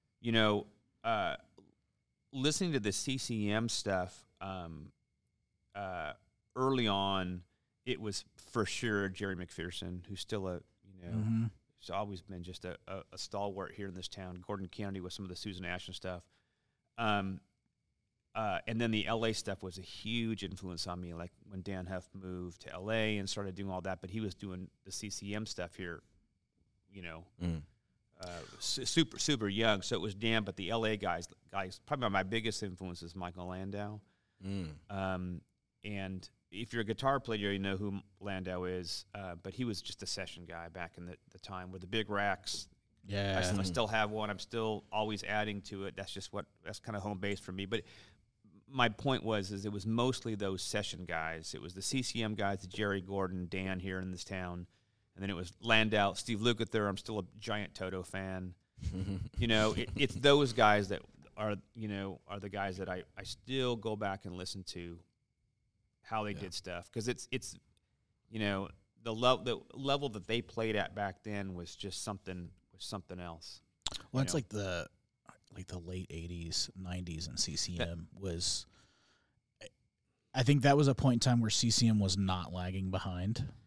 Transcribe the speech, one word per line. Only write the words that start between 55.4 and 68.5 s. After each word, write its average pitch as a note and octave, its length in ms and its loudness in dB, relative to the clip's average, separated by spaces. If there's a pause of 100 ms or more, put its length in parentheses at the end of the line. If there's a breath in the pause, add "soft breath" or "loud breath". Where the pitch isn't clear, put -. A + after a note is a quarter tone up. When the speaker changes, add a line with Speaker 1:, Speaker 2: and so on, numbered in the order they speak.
Speaker 1:
Landau, A2 520 8
Steve A2 260 -2
Lukather. A2 500 4
I'm F#2+ 80 0
still G#2+ 220 -4
a F#2 40 -2 (160)
giant G#2+ 360 -4
Toto F#2 280 -4
fan. F#2 520 -6 (260)
Speaker 3:
<laughs> F#2+ 560 -2
Speaker 1:
You B2 100 4
know, A2 260 6
it, A#2 220 0
it's C3 200 2
those C#3+ 380 8
guys G#2 360 8
that G2 120 -2 (360)
are, G#2+ 180 0 (200)
you A2 120 -6
know, G2 400 -4
are G2+ 120 -8
the G2 100 -8
guys G2 280 -2
that F#2+ 120 -4
I, F#2 140 -4 (140)
I G2+ 60 -12
still B2+ 520 -2
go G#2+ 200 -2
back G2+ 300 -4
and F2+ 100 -6
listen F#2 340 -6
to F2 280 -10 (1040)
how A2 220 -2
they G#2 80 -2
Speaker 3:
Yeah. F#2+ 80 -6
Speaker 1:
did F#2 160 -8
stuff. F2 360 -8
'Cause A2 160 -2
it's, - 240 -2
it's, - 240 -4 (760)
you A2 80 -4
know, G2 300 0 (340)